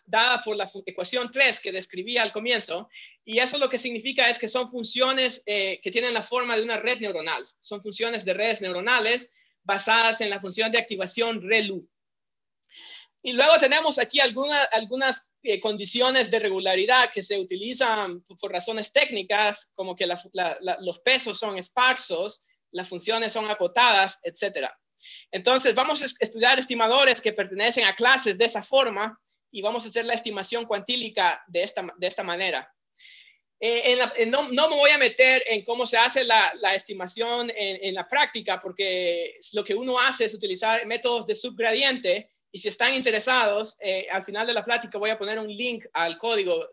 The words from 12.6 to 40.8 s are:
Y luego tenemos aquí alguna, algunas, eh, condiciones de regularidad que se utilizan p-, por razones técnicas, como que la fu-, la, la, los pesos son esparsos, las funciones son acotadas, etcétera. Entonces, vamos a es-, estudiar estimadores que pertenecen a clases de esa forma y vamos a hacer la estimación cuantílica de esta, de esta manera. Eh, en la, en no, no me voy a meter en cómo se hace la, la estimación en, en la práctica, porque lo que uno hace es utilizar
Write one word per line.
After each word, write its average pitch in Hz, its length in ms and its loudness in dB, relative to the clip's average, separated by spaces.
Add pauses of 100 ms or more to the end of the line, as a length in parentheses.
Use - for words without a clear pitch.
Y 247 120 -4
luego 294 240 8
tenemos 294 400 4
aquí 254 200 0
alguna, 277 460 2
algunas, 254 640 -2 (120)
eh, 196 180 -2
condiciones 226 680 0
de 226 80 2
regularidad 202 760 2
que 202 100 -6
se 202 160 -4
utilizan 202 840 -2
p-, 190 180 -20
por 208 100 -8
razones 214 420 -6
técnicas, 208 840 0
como 185 200 -8
que 185 120 -2
la 175 100 0
fu-, 185 160 -16
la, 175 280 -2
la, 185 200 -4
los 175 200 -8
pesos 247 380 2
son 202 200 -4
esparsos, 208 840 -2 (280)
las 180 180 -10
funciones 220 440 -4
son 220 180 -4
acotadas, 202 720 2
etcétera. 170 560 -6 (520)
Entonces, 240 440 2
vamos 285 280 0
a 277 40 -2
es-, - 120 -4
estudiar 233 400 2
estimadores 254 640 4
que 214 140 -2
pertenecen 208 500 0
a 196 100 4
clases 233 440 2
de 226 80 4
esa 220 160 -2
forma 220 580 0 (300)
y 208 100 -12
vamos 226 240 -2
a 226 40 -10
hacer 226 180 -4
la 233 80 0
estimación 226 500 -6
cuantílica 214 840 -2
de 170 160 -2
esta, 196 240 -4 (100)
de 180 100 -4
esta 185 160 -4
manera. 175 500 -4 (880)
Eh, 233 320 2
en 247 60 4
la, 254 180 0
en 226 140 2
no, 269 220 0
no 294 160 4
me 302 80 0
voy 285 140 8
a 294 80 6
meter 262 480 6
en 214 180 -2
cómo 240 200 -2
se 233 120 0
hace 247 260 4
la, 220 380 6
la 196 160 2
estimación 226 720 -6
en, 196 360 -4
en 190 80 -4
la 180 120 -6
práctica, 208 560 -2
porque 180 760 -4 (140)
lo 208 120 -2
que 208 100 -4
uno 247 240 -2
hace 254 280 2
es 214 80 -4
utilizar 214 520 -2